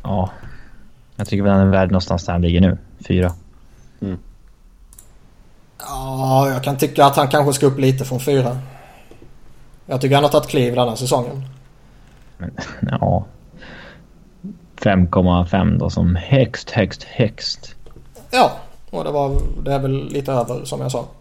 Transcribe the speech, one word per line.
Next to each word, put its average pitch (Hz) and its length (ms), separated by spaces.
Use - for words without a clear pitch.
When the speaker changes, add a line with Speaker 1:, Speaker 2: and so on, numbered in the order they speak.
Speaker 1:
Ja. 95 260
Jag 104 120
tycker 98 160
väl 101 80
han 98 160
är 98 40
värd 95 200
någonstans 90 340
där 87 80
han 87 80
ligger 87 200
nu. 92 160
Fyra. 90 260
Speaker 2:
Mm. 95 160
Speaker 3:
Ja, 135 720
jag 131 140
kan 139 140
tycka 143 280
att 135 100
han 147 120
kanske 143 260
ska 143 120
upp 135 140
lite 131 260
från 127 140
fyra. 131 380
Jag 135 160
tycker 135 140
han 143 80
har 147 80
tagit 151 160
kliv 120 280
den 123 140
här 110 60
säsongen. 131 480
Speaker 1:
Men, - 140
ja. 92 440
Fem 92 240
komma 90 380
fem 85 320
då, 82 120
som 87 260
högst, - 540
högst, - 340
högst. - 720
Speaker 3:
Ja, 247 200
och 165 140
det 151 80
var... 139 260
Det 139 100
är 135 60
väl 135 280
lite 139 240
över, 120 340
som 139 160
jag 127 100
sa. 123 140